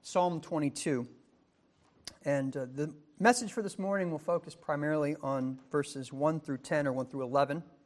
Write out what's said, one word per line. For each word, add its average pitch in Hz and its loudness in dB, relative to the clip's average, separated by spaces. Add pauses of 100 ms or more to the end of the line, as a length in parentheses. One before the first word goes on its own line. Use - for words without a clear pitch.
Psalm 180 2
twenty-two. 147 0 (1160)
And, 139 0
uh, 131 -4
the 151 -4 (260)
message 240 6
for 226 -4
this 196 -6
morning 190 0
will 151 -4
focus 170 -2
primarily 151 0
on 131 -2 (120)
verses 139 -4
one 151 2
through 139 -6
ten 147 0
or 131 0
one 127 -2
through 135 -6
eleven 139 2 (220)